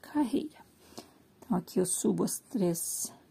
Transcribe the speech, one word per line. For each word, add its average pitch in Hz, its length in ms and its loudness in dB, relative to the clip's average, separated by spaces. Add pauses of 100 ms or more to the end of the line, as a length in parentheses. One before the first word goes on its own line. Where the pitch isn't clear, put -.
carreira. - 640 0 (720)
Então, 185 200 0
aqui 180 220 -2
eu 180 60 4
subo 180 360 2
as - 160 0
três - 720 -2 (180)